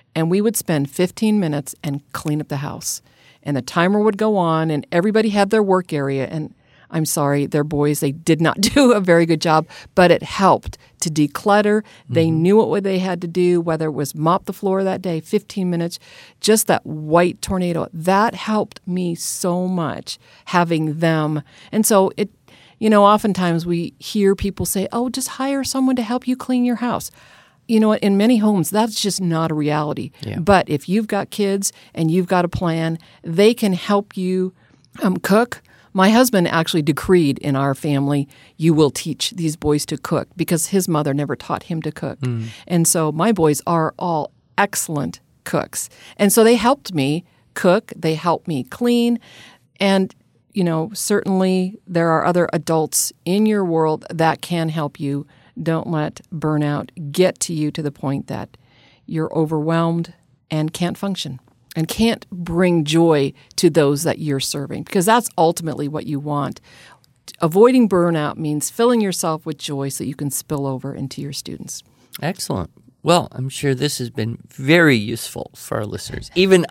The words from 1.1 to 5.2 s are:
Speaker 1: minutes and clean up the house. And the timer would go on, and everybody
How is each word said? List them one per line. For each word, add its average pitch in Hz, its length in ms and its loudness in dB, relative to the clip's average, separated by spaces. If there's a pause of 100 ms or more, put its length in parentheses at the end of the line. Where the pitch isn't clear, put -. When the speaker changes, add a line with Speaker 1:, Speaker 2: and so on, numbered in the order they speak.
Speaker 1:
minutes 151 460 -4
and 143 160 -6 (120)
clean 151 280 -4
up 147 80 -10
the 147 80 -4
house. - 440 -8 (440)
And 147 120 -4
the 123 60 -4
timer 185 380 0
would 208 180 2
go 214 180 0
on, 160 360 0
and 175 180 -2
everybody 214 380 2